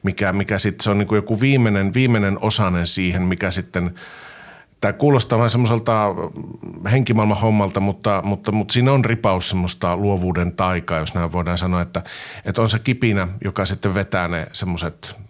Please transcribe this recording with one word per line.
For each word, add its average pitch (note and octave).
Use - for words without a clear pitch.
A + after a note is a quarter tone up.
mikä, F#2+
mikä G2
sit -
se G#2+
on G2+
niin G2+
kuin G#2+
joku G#2
viimeinen, A2
viimeinen A2+
osanen F2+
siihen, F#2
mikä F2+
sitten F2
tää G3
kuulostaa C3+
vähän A#2
semmoiselta A2+
henkimaailman A2
hommalta, G#2
mutta, G2
mutta, G2+
mutta G#2
siinä B2
on C3
ripaus G#2+
semmoista F2
luovuuden F2+
taikaa, F2
jos D#2
näin E2+
voidaan F2
sanoa, F2+
että, F2
että G#2+
on A2
se A2
kipinä, A2
joka F#2+
sitten F#2+
vetää F#2
ne E2+
semmoset F2